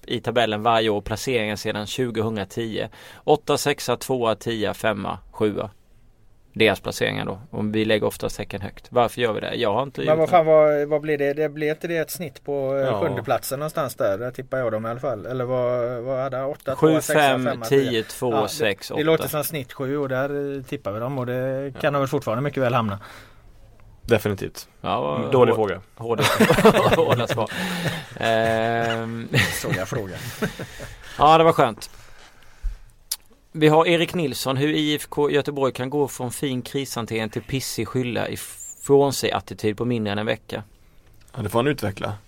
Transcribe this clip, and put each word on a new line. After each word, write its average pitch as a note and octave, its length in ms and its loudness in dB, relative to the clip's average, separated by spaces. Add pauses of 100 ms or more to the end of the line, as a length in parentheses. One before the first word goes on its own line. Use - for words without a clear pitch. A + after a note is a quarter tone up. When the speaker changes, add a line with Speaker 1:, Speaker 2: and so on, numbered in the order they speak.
Speaker 1:
i A#2+ 160 -4
tabellen A2 420 0
varje A2+ 260 4
år? G#2 120 0
Placeringen G#2+ 560 -2
sedan G#2 300 -4
tjugohundratio. A2 1000 -4 (360)
Åtta, D3 340 4
sexa, C3+ 380 0
tvåa, A#2 380 0
tia, G#2 400 -2
femma, F#2+ 440 -2 (140)
sjua. G#2 380 -2 (840)
Deras G#2 260 4
placeringar G#2 460 -4
då. F#2+ 120 -8 (120)
Om G#2+ 220 -4
vi A2 120 2
lägger G#2+ 220 2
oftast - 320 -4
Häcken G#2 220 -8
högt. - 300 -12
Varför A#2+ 300 2
gör A#2 120 2
vi G#2+ 80 -2
det? - 140 -4
Jag A2+ 200 0
har B2 80 0
inte C#3 180 -8
Speaker 2:
Men C#3 80 -2
Speaker 1:
gjort D#3+ 100 4
Speaker 2:
vad D#3 100 2
Speaker 1:
det. - 20 -4
Speaker 2:
fan, E3 160 8
vad, D3+ 420 6
vad D3+ 120 0
blir D3+ 180 -2
det? C#3 160 2
Det D3+ 140 0
blir D3+ 220 -2
inte D#3 180 -6
det E3+ 80 -2
ett D#3 140 -2
snitt - 340 -10
på, C#3+ 80 -6 (240)
eh, C#3 100 0
Speaker 3:
Ja. G#2+ 140 0
Speaker 2:
sjunde G2 220 -2
platsen C3 360 -2
någonstans D3+ 360 -4
där? G2+ 240 0
Där B2 120 -6
tippar B2+ 280 -6
jag A#2 140 0
dem A2 140 -4
i - 20 -4
alla A#2+ 120 -6
fall. A2 260 -4
Eller B2+ 180 -4
vad, B2 580 -2
vad C3 180 -4
hade C3 160 -4
han? C3+ 100 -4
Åtta, C3+ 300 -6
Speaker 1:
Sju, D#3 120 6
Speaker 2:
tvåa, D#3 120 4
sexa, D3+ 220 2
Speaker 1:
fem, C3 240 4
Speaker 2:
femma, B2+ 180 -4
Speaker 1:
tio, C3 260 4
Speaker 2:
tia. A2+ 120 0
Speaker 1:
två, B2 300 -4
Speaker 2:
Ja, C3+ 100 2
det, G#2 60 -2
Speaker 1:
sex, - 480 -2
Speaker 2:
det D3+ 80 0
låter D#3+ 200 4
Speaker 1:
åtta. B2 60 -4
Speaker 2:
som D3+ 140 -4
snitt D3 280 -8
sju C#3 260 -4
och C3+ 100 -2
där, C#3 480 -2
eh, C3 60 -8
tippar C#3+ 300 -6
vi G#2+ 80 -4
dem, C3+ 180 -4
och A#2+ 80 -2
det C3 480 -2
Speaker 3:
Ja. - 60 -12
Speaker 2:
kan D3 120 2
de C#3+ 60 0
väl C3+ 100 2
fortfarande C3 340 -2
mycket C#3+ 200 -2
väl B2 120 2
hamna. G#2+ 240 0 (1040)
Speaker 3:
Definitivt. G#2 640 -2 (120)
Speaker 1:
Ja, G2 200 -2
vad C#3 320 -2
Speaker 3:
Dålig B2 200 8
Speaker 1:
hår-, A2 40 2 (120)
Speaker 3:
fråga. F2+ 120 -6 (160)
Speaker 1:
hårda, A#2 260 -2 (760)
<laughs> - 0 -
hårda C3 300 2
svar. A2+ 240 -2 (720)
Ehm. A2+ 1080 0 (340)
Speaker 2:
Såg - 140 -4
jag F#2+ 120 -4
frågan. F#2+ 300 -6 (220)
Speaker 1:
<laughs> G#3+ 80 -2 (680)
Ja, D3+ 200 8
det D#3+ 60 6
var E3 80 8
skönt. B2 380 0 (1600)
Vi D3+ 160 4
har E3 180 8
Erik E3+ 280 2
Nilsson, C3+ 420 -2
hur C#3+ 120 2
I D3+ 260 0
F C#3+ 140 -4
K D3 220 0
Göteborg C#3 420 0
kan C3 180 -6
gå C#3+ 180 0
från B2 240 -6
fin B2+ 300 -2
krishantering A2+ 680 -4
till A#2 120 -6
pissig A#2+ 460 -4
skylla A#2+ 400 -2
ifrån - 840 2
sig G#2 200 0
attityd G#2 440 -2
på A#2 80 -2
mindre A2+ 280 0
än G#2 60 -2
en G#2+ 80 -4
vecka. A2+ 360 -6 (760)
Speaker 3:
Ja, A#2+ 60 -6
det G2+ 60 -4
får A2+ 100 0
han B2+ 80 2
utveckla. G#2 460 -4 (160)